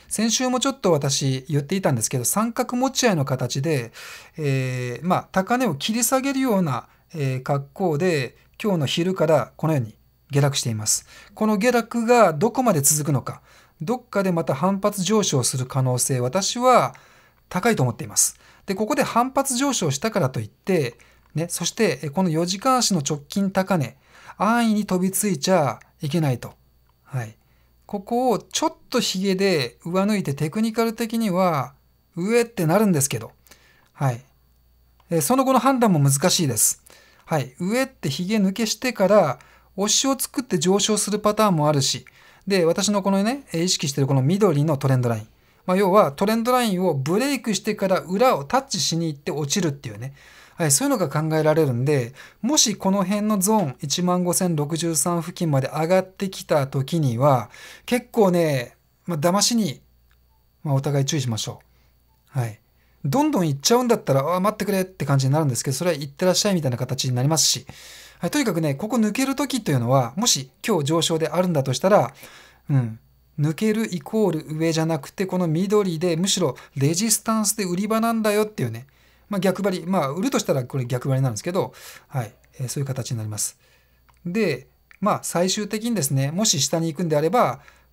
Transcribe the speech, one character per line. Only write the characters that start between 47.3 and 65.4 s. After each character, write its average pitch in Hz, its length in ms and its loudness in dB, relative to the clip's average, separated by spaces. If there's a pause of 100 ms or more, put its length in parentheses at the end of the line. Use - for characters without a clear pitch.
イ 254 80 -4
ク 214 140 -2
し - 40 -2
て 208 140 -4
か 202 140 -2
ら 180 140 2
裏 196 360 2
を 139 60 -6
タ 240 160 0
ッ 269 80 -6
チ 190 120 -6
し 165 180 -2
に 170 100 -2
行 151 80 -4
っ 139 40 -18
て 185 120 -8
落 143 200 -4
ち 202 100 0
る 170 80 0
っ - 20 -2
て 139 180 -10
い 104 40 -12
う 104 40 -14
ね。 135 160 -12 (420)
は 165 120 -2
い、 139 40 2
そ 262 140 2
う - 20 0
い 285 60 0
う - 20 0
の 208 40 0
が 165 100 -2
考 156 260 -2
え 156 60 2
ら 156 140 4
れ 160 100 4
る 131 80 0
ん 120 120 -2
で、 135 280 0 (300)
も 285 140 0
し - 180 2
こ 190 160 -2
の 196 120 2
辺 208 200 -2
の 214 160 0
ゾ 214 180 2
ー 202 120 2
ン、 123 120 -8
一 165 220 -4
万 180 200 2
五 175 100 0
千 175 220 0
六 151 220 -2
十 165 180 -2
三 170 260 0
付 175 120 -8
近 170 160 -2
ま 139 120 2
で 131 80 -2
上 156 180 -4
が 185 120 4
っ 185 40 2
て 196 260 -8
き - 140 -12
た 143 240 0
時 139 320 -2
に 123 180 0
は、 127 320 2 (380)
結 240 240 -2
構 202 180 4
ね、 156 480 0 (300)
ま 175 80 -4
あ、 - 20 -4
騙 175 240 2
し 240 140 2
に、 180 260 -2 (840)
ま 147 100 -2
あ、 - 20 4
お 135 60 2
互 143 200 0
い 135 40 0
注 156 120 -2
意 135 40 -2
し 120 100 -4
ま 113 80 -4
し - 100 -8
ょ - 120 -14 (720)
う。 135 40 -2
は 117 60 0
い。 107 140 -10 (440)
ど 240 200 2
ん 302 80 2
ど 294 100 2
ん 165 60 2
行 139 100 0
っ - 20 -10
ち - 140 2
ゃ 240 40 6
う 254 60 2
ん 247 40 -2
だ 233 80 4
っ - 80 -2
た 139 100 2
ら、 135 80 2 (140)
「あ、 185 40 0
待 208 140 0
っ - 20 -18
て 202 100 -4
く 208 60 -2
れ」 190 100 2
っ 185 40 -2
て 185 200 -8
感 139 120 2
じ 131 80 2
に 131 80 2
な 151 60 4
る 160 60 2